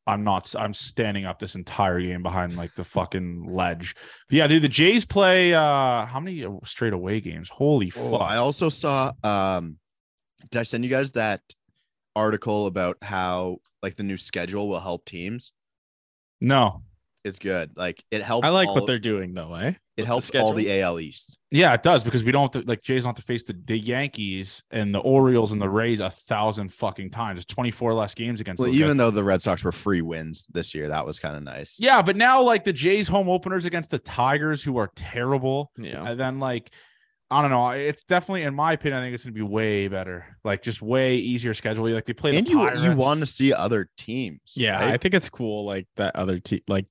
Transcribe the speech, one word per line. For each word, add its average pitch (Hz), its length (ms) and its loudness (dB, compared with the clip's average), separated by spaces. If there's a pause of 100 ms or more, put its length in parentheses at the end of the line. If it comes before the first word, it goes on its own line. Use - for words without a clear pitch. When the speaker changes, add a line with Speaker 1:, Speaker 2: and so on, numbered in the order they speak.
Speaker 1:
I'm 104 160 0
not, 98 340 -2
I'm 107 160 -4
standing 104 540 -4
up 90 140 -8
this 98 160 -10
entire 90 440 0
game 90 220 -6
behind, 87 340 -4
like, 85 180 -10
the 90 100 -10
fucking 87 680 -6
ledge." 90 420 -4 (360)
But 160 80 4
yeah, 156 80 6
dude, 156 160 6
the 151 60 2
Jays 185 360 4
play, 185 480 4
uh, 135 540 2
how 131 140 -8
many 165 260 -8 (180)
straight 117 300 -2
away 95 260 -2
games? 85 300 -10
Holy 139 480 2
Speaker 2:
Oh, - 140 -4
Speaker 1:
fuck. 110 100 0
Speaker 2:
I 98 140 0
also 143 340 2
saw, 135 420 0 (120)
um, 95 520 0 (760)
did 120 100 -4
I - 20 -2
send 117 220 -4
you 123 60 -6
guys 131 220 0
that 107 300 -2 (760)
article 107 500 0
about 90 360 -2
how, 92 560 -4 (240)
like, 98 140 -8
the 107 80 -8
new 98 120 -6
schedule 98 540 -6
will 90 100 -4
help 87 240 -8
teams? 101 480 -12 (880)
Speaker 1:
No. 123 440 2 (400)
Speaker 2:
It's 98 160 -10
good. 90 360 -4
Like, 87 260 -6 (100)
it 107 100 -2
helps 120 240 0
Speaker 3:
I 160 40 6
like 185 180 4
what 196 140 2
Speaker 2:
all, 104 40 -4
Speaker 3:
they're 123 140 0
doing, 98 340 -4
though, 82 200 -8
eh? 101 160 -2
Speaker 2:
it - 20 -4
Speaker 3:
With - 60 -10 (180)
the 110 100 -4
Speaker 2:
helps 120 240 0
all 110 220 2
the 110 140 0
Speaker 3:
schedule. 98 120 2
Speaker 2:
A 98 40 2
L 85 180 -2
East. - 360 -14 (140)
Speaker 1:
Yeah, 147 240 6
it 117 80 0
does, 156 220 6
because 117 180 0
we 113 80 2
don't 139 240 4
have 127 80 -4
to, - 60 -6
like, 117 120 -2
Jays 131 220 -2
don't 123 60 -4
have 117 80 -6
to - 60 -16
face 120 200 -4
the, 92 240 -10
the 110 100 0
Yankees 107 920 -6
and 101 240 0
the 101 60 0
Orioles 127 500 6
and 107 100 -2
the 98 80 0
Rays 110 320 2
a 95 100 -2
thousand 104 600 -4
fucking 95 380 -6
times. 107 280 -8
There's 87 80 -12
twenty-four 120 460 -2
less 110 220 -2
games 113 260 -6
against 101 200 -8
Speaker 2:
Well, 123 80 2
Speaker 1:
those 127 80 2
Speaker 2:
even 151 160 4
Speaker 1:
guys. 143 60 2
Speaker 2:
though 117 120 6
the 104 140 0
Red 95 180 2
Sox 92 220 0
were 90 80 0
free 92 280 0
wins 80 520 -8
this 85 240 -6
year, 73 140 -6
that 76 140 -2
was 73 140 -8
kinda 76 220 -8
nice. 69 400 -14
Speaker 1:
Yeah, 247 220 6
but 185 140 2
now, 254 260 6
like, 233 220 4
the 196 80 2
Jays 170 360 2
home 185 200 2
openers 185 360 0
against 170 260 -6
the 143 80 -2
Tigers, 147 640 0
who 135 160 -2
are 101 160 0
terrible. 131 840 -4
Speaker 3:
Yeah. 76 280 -10
Speaker 1:
And 120 160 -6
then, 131 180 -4
like, 127 320 -6 (600)
I 143 120 4
don't 139 80 2
know. 123 200 2
It's 143 340 -4
definitely, 180 400 0
in 139 100 -4
my 156 180 0
opinion, 143 280 -2
I 127 40 -6
think 123 100 -8
it's 120 100 -12
gonna 120 100 -14
be 107 80 -6
way 104 460 0
better. 92 560 -8
Like, 101 180 -2
just 113 180 -6
way 127 360 2
easier 117 360 -2
schedule. 110 380 -2
Like, 113 160 -2
they 117 80 -6
play - 160 0
the 143 80 4
Speaker 2:
And 240 100 2
you, 302 140 4
you 127 80 4
Speaker 1:
Pirates. 156 260 2
Speaker 2:
wanna 143 300 2
see 135 260 2
other 101 460 0
teams, 110 560 -10
Speaker 3:
Yeah, 107 260 0
Speaker 2:
right? 120 140 2
Speaker 3:
I - 20 2
think 185 180 0
it's 185 140 2
cool, 104 380 -6
like, 95 200 -6 (100)
that 101 200 -2
other 92 220 0
te-, - 300 -4
like, 98 220 0